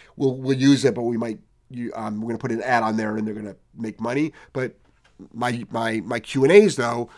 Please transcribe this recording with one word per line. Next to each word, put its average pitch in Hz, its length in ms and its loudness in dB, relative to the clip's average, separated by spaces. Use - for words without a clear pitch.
"We'll, 131 220 0
we'll 131 180 0
use 135 300 6
it, 120 80 4
but 120 100 -6
we 117 140 -2
might, 113 220 -6
you, 120 240 -10
um, 107 260 -6
we're 113 60 -8
gonna 113 100 -4
put 123 140 -6
an 113 100 -4
ad 120 220 2
on 110 140 0
there 107 200 -2
and 107 80 -2
they're 107 80 -6
gonna 104 220 -12
make 113 240 -10
money." 135 320 -2
But 131 240 -6
my, 120 380 -4
my, 113 300 -2
my 120 180 -6
Q 135 240 -2
and 143 80 6
A's, 202 240 8
though, 120 420 -4